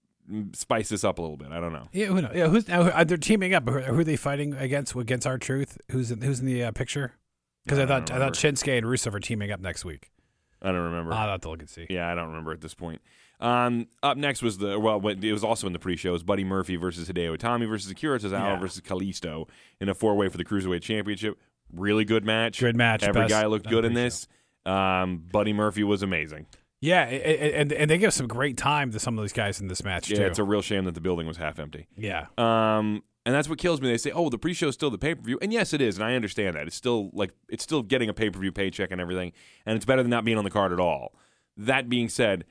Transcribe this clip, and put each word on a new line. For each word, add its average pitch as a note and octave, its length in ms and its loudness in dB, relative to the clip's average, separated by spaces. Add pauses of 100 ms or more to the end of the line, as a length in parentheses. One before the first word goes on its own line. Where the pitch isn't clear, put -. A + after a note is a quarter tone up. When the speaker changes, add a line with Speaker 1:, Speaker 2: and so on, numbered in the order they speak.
(300)
Speaker 1:
mm, G#2 260 -8
spice A2 340 -2
this G2+ 140 -2
up F#2+ 160 2
a - 20 -4
little D#2 160 -6
bit. C#2+ 140 -14
I E2+ 80 -6
don't E2+ 120 -4
know. D2 220 -10
Speaker 2:
Yeah, G3 140 0
who F#3 140 2
knows? B2+ 140 -2
Yeah, E3+ 120 4
who's, G#3 200 4
now, F3 140 4
uh, E3+ 220 6
they're E3 140 2
teaming F#3+ 360 2
up. C3 160 2
Who, C3 100 0
who C3 200 2
are E3+ 40 6
they D#3 140 0
fighting C#3+ 380 -2
against? C#3 400 -2
Against B2+ 320 -2
R-Truth? C3+ 500 -2 (140)
Who's B2+ 200 -2
in, A2 100 -6
who's C3 180 0
in B2+ 60 -2
the, B2 180 0
uh, A#2 80 -2
picture? C3 420 -4 (540)
'Cause C#3+ 100 4
I C#3 60 6
Speaker 1:
I - 20 2
don't C3 220 2
Speaker 2:
thought, C3 80 -4
I B2+ 40 0
thought C3+ 240 0
Speaker 1:
remember. D3 180 4
Speaker 2:
Shinsuke C3+ 180 2
and A2 80 0
Rusev B2 260 0
are G2+ 60 -4
teaming G#2 320 -4
up G2 80 -6
next F#2 260 -8
week. D#2+ 260 -14 (500)
Speaker 1:
I F#2+ 100 -6
don't F2+ 120 0
remember. E2+ 300 -4
Speaker 2:
I'll G#2+ 160 -2
have F#2 120 -4
to E2 80 -10
look E2 100 -10
and D2+ 100 -18
see. E2 200 -16
Speaker 1:
Yeah, F2 220 -4
I F2 40 -4
don't E2+ 140 -4
remember D#2+ 220 -10
at D#2 100 -10
this E2 120 -14
point. E2+ 280 -10 (380)
Um, A#2+ 480 2 (160)
up C#3 140 2
next C#3+ 260 -2
was A2 160 0
the, G2+ 200 0
well, A2 200 4
what, G2 240 -2
it G#2+ 80 2
was G#2 120 -2
also G#2+ 240 0
in F2+ 60 -4
the F2 60 -6
pre-show, F2+ 320 -2
was E2+ 120 -2
Buddy G2 200 6
Murphy F#2 320 -2
versus E2+ 340 -4
Hideo E2+ 280 -2
Itami A#2 300 0
versus G#2 220 -6
Akira C3 300 -2
Tozawa G2+ 120 -4
Speaker 2:
Yeah. G2 280 -2
Speaker 1:
versus F2+ 220 -8
Kalisto F2+ 680 -6 (320)
in G2 100 -2
a F#2+ 60 2
four-way G#2 340 4
for F2+ 80 -6
the F2 80 -4
Cruiserweight F#2 380 -2
Championship. G#2 560 -4 (340)
Really G#2 320 4
good G#2+ 200 4
match. A2 340 0
Speaker 2:
Good A#2+ 160 4
match. A#2 280 4
Speaker 1:
Every G2+ 180 4
Speaker 2:
Best A2+ 100 4
Speaker 1:
guy G#2+ 160 4
looked G#2+ 200 0
Speaker 2:
on A2 60 -4
Speaker 1:
good A2+ 120 6
in A#2 80 2
Speaker 2:
pre-show. A#2+ 100 2
Speaker 1:
this. - 240 -4 (400)
Um, F#2 500 2 (140)
Buddy G#2 220 4
Murphy G#2 300 2
was G2+ 200 2
amazing. D#2 420 -2 (360)
Speaker 2:
Yeah, D#3+ 260 4
a-, B2+ 80 -4
a-, D3+ 440 2
and, D3 140 2
and D3+ 160 4
they D#3 80 6
give F#3+ 160 4
some B2+ 140 0
great A#2+ 300 -2
time C#3+ 340 0
to G#2+ 80 -4
some A#2+ 180 -2
of G#2+ 60 -2
these G2+ 100 -4
guys G#2 260 -2
in G2+ 80 -6
this F#2 160 -6
match, F#2 280 -4
Speaker 1:
Yeah, G#2 80 2
Speaker 2:
too. G#2 60 4
Speaker 1:
it's F#2 120 0
a G#2+ 60 2
real G2+ 180 2
shame G2 240 0
that F2 80 -2
the E2 80 -10
building E2+ 240 -2
was D#2+ 120 -8
half D2+ 200 -6
empty. D2 300 -12 (100)
Speaker 2:
Yeah. G2 300 -6 (100)
Speaker 1:
Um, A2 640 2 (240)
and B2 80 2
that's D3 160 0
what D#3+ 100 -4
kills E3 220 0
me. C3 60 0
They A#2 100 2
say, C3+ 140 -4
"Oh, E3 180 0
the A#2 100 -2
pre-show E3+ 280 -2
is C3 80 0
still D3 160 -2
the G#2 80 -4
pay-per-view." C3 420 -2
And G3+ 120 -2
yes, G#3+ 200 0
it C#3+ 80 2
is, G#2+ 160 2
and G#2 60 -2
I A#2 120 0
understand G2+ 400 -2
that. D2+ 120 -6
It's E2+ 80 -10
still, A2+ 380 0
like, G2 180 -2 (180)
it's - 140 -8
still D#3 180 -2
getting A2+ 280 0
a G2+ 40 -2
pay-per-view F#2+ 380 -2
paycheck F#2+ 400 -4
and F#2 100 -6
everything, F2+ 300 -4 (340)
and A2 100 0
it's G2 100 -4
better C3 180 4
than A#2+ 80 0
not A#2 140 2
being A2+ 120 2
on G#2+ 60 0
the F#2+ 80 -4
card G2 220 2
at F2 60 0
all. D2+ 340 0 (440)
That B2 320 0
being A#2+ 200 0
said, G2+ 420 2